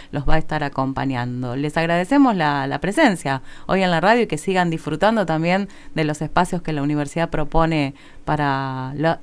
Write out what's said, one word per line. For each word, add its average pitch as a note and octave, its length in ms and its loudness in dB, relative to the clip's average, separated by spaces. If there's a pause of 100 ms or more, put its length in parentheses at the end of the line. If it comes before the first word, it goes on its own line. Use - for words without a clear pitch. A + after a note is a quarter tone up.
(120)
los C#3 160 0
va D#3 80 10
a - 20 8
estar D3+ 240 0
acompañando. C3 960 -4
Les D3 200 -4
agradecemos F#3 600 2
la, C#3+ 320 0
la C#3 120 -4
presencia F3+ 640 0 (240)
hoy F#3+ 160 2
en F3+ 80 2
la E3 100 2
radio A3+ 220 4
y G#3 60 0
que D#3 100 -4
sigan F3+ 320 0
disfrutando E3 560 0
también E3+ 420 0 (280)
de D#3+ 80 0
los D3+ 180 -4
espacios F3 400 0
que D#3+ 100 -4
la C#3+ 100 -2
universidad D3 460 -2
propone D#3 680 0 (280)
para C3+ 680 -2
lo, D#3+ 280 0